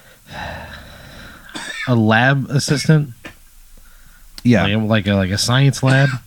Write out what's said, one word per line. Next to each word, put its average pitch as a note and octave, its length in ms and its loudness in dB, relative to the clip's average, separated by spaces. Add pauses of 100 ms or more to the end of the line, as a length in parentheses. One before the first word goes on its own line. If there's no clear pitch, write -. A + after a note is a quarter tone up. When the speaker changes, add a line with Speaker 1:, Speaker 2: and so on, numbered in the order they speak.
(1900)
Speaker 1:
A B2+ 60 2
lab A#2 560 2
assistant? D3 600 0 (1300)
Speaker 2:
Yeah. G#2+ 220 4
Speaker 1:
Like, G#2+ 220 -2
like G#2+ 180 0
a, G2+ 80 2
like F#2+ 160 0
a G2+ 80 -2
science C3 440 0
lab? C3+ 260 4 (180)